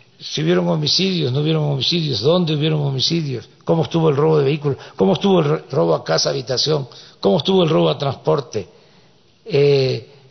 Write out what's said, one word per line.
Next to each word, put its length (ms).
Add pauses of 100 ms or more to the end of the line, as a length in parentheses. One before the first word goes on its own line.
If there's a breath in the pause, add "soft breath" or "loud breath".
(200 loud breath)
si 240
hubieron 240
homicidios, 640
no 80
hubieron 240
homicidios, 560
dónde 340
hubieron 280
homicidios, 680 (140)
cómo 200
estuvo 260
el 80
robo 220
de 60
vehículos, 320 (180 loud breath)
cómo 180
estuvo 260
el 60
ro-, 260
robo 240
a 80
casa, 260
habitación, 580 (320 loud breath)
cómo 180
estuvo 260
el 60
robo 200
a 80
transporte, 680 (800 soft breath)
eh, 680 (180)